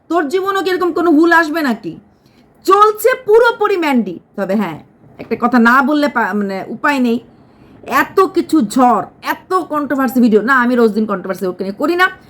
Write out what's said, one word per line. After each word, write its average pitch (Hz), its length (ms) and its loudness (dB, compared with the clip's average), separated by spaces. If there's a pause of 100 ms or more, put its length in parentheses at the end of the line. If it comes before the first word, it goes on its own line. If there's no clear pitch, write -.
তোর 320 180 -2
জীবনও 381 360 -2
কি 370 60 -2
এরকম 349 240 -2
কোনো 339 180 0
হুল 330 200 4
আসবে 330 300 2
নাকি? 220 380 -6 (640)
চলছে 427 460 2 (160)
পুরোপুরি 415 520 2
ম্যান্ডি। 247 420 -2 (160)
তবে 190 200 -4
হ্যাঁ, 202 240 -4 (380)
একটা - 220 -8
কথা 240 200 2
না 240 220 4
বললে 294 260 0
পা-, 214 260 -2
মানে 196 340 -4
উপায় 277 320 -2
নেই। 240 200 0 (680)
এত 277 320 -2
কিছু 320 420 0
ঝড়, 240 420 2 (180)
এত 302 320 -6
কন্ট্রোভার্সি 285 680 -2
ভিডিও, 214 200 4
না 247 120 0
আমি 247 220 2
রোজ 226 180 4
দিন 220 120 -2
কন্ট্রোভার্সি 190 400 -6
ওকে 180 180 -6
নিয়ে 190 100 -6
করি 320 220 -2
না, 370 140 2 (200)